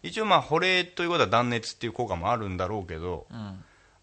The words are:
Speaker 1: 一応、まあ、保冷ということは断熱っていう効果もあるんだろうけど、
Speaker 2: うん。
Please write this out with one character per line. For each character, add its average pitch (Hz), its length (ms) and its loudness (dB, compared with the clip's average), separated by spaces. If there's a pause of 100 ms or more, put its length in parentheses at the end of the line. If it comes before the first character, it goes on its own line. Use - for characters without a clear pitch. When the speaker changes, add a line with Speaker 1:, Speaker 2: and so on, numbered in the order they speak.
Speaker 1:
一 180 160 -6
応、 220 40 0
ま 190 120 6
あ、 143 40 8
保 147 200 0
冷 180 240 4
と 175 180 -6
い 175 40 0
う - 20 -2
こ 170 80 2
と 143 60 6
は 107 40 6
断 117 240 4
熱 117 240 -4
っ - 40 -20
て 120 80 -6
い - 40 -2
う - 20 -16
効 120 140 -6
果 98 80 -4
も 87 160 -2
あ 120 60 2
る 107 120 -4
ん 90 80 -4
だ 90 120 -2
ろ 107 100 -4
う 90 80 -8
け 82 100 -8
ど、 87 320 -8
Speaker 2:
う - 60 -18
ん。 101 300 -12 (380)